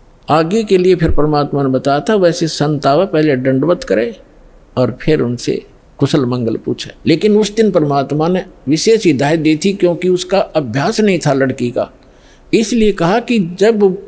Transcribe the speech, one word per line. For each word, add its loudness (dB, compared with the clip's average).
आगे 0
के 2
लिए 4
फिर 0
परमात्मा 0
ने 0
बताया 0
था, -2
वैसे 0
संत -2
आवे 2
पहले 0
दंडवत 0
करे -2
और 0
फिर 0
उनसे -4
कुशल 0
मंगल -2
पूछे। -8
लेकिन 2
उस 0
दिन 2
परमात्मा 0
ने -2
विशेष 2
हिदायत 2
दी 0
थी, 2
क्योंकि 0
उसका 0
अभ्यास -2
नहीं 2
था 0
लड़की -2
का, -4
इसलिए 2
कहा 0
कि -2
जब 0